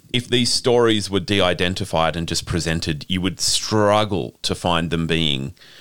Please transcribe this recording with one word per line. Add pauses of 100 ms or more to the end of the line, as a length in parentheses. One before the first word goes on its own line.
(120)
if
these
stories
were
de-identified
and
just
presented,
you
would
struggle
to
find
them
being (260)